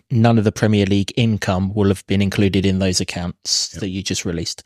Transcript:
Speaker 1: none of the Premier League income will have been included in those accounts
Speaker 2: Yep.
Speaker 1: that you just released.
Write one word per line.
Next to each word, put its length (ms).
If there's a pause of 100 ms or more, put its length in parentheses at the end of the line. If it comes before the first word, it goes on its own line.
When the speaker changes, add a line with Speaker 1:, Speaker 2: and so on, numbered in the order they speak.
Speaker 1:
none 300
of 60
the 80
Premier 340
League 300
income 580
will 140
have 180
been 160
included 420
in 140
those 220
accounts 760
Speaker 2:
Yep. 60
Speaker 1:
that 80
you 160
just 200
released. 420